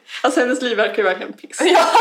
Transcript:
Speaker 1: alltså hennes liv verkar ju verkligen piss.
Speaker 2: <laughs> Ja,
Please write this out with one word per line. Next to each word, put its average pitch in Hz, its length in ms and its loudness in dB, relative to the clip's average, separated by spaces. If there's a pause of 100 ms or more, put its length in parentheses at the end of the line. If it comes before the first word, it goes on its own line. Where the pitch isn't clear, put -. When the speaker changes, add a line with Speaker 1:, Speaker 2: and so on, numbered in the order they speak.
(240)
Speaker 1:
alltså 269 160 0
hennes 247 220 -2
liv 233 160 -4
verkar 220 200 -2
ju 220 60 0
verkligen 185 300 -4
piss. - 280 -10
Speaker 2:
<laughs> 311 40 2
Ja, 359 200 4 (160)